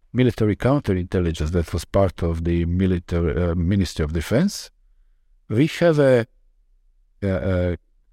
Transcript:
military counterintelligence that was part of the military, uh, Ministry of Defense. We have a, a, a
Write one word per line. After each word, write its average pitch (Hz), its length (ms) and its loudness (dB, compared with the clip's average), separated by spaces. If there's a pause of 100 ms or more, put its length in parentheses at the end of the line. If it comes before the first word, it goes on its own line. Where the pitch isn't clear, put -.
(160)
military 113 400 2
counterintelligence 90 960 0
that 85 220 -2
was 85 120 -4
part 98 360 0
of 82 220 -2
the 85 220 0
military, 87 720 0
uh, 85 200 -2
Ministry 90 500 0
of 76 80 -4
Defense. 123 560 -2 (800)
We 123 180 2 (120)
have 165 200 4
a, 127 280 4 (960)
a, 101 40 0
a 90 500 0 (360)